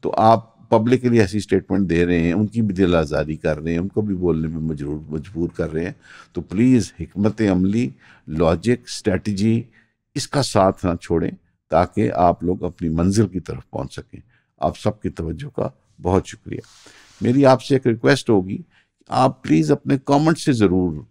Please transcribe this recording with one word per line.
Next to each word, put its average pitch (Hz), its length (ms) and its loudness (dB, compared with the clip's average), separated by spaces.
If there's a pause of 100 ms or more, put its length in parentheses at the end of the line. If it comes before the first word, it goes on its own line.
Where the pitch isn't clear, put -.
तो - 60 -4
आप - 440 2 (180)
पब्लिकली 120 480 2
ऐसी 104 220 2
स्टेटमेंट 95 480 0
दे 82 160 2
रहे 87 160 2
हैं, 85 140 0
उनकी 107 280 -2
भी 101 120 -2
दिल 87 220 2
आज़ारी 76 400 -2
कर 78 220 -2
रहे 82 160 -4
हैं, 85 60 -2
उनको 98 220 -4
भी 104 120 -4
बोलने 82 340 -2
में 78 200 -6
मजबूर, 76 420 -8
मजबूर 82 460 -6
कर 82 120 -4
रहे 80 160 -6
हैं। 92 120 -10 (380)
तो 87 60 -6
प्लीज 110 580 0
हिकमत 101 440 -2
अमली, 101 520 0 (340)
लॉजिक, 85 600 0
स्ट्रेटजी, 107 760 -2 (520)
इसका 143 260 -4
साथ 95 300 4 (120)
ना 87 100 0
छोड़ें 85 420 -4 (340)
ताकि 104 380 2
आप 87 360 0
लोग 90 180 -2
अपनी 87 260 -6
मंजिल 95 380 2
की 90 140 -6
तरफ 71 220 -12 (100)
पहुंच - 240 -10
सकें। - 260 -18 (400)
आप 80 140 -2
सबकी - 320 -4
तवज्जो 82 400 -8
का - 300 -8 (220)
बहुत 90 280 0
शुक्रिया। - 400 -14 (540)
मेरी 123 220 2
आपसे 131 320 4
एक 131 100 0
रिक्वेस्ट 131 440 0
होगी, 98 340 0 (460)
आप 135 340 0
प्लीज 151 260 2
अपने 135 280 0
कमेंट 151 400 2
से - 140 0
ज़रूर 90 580 0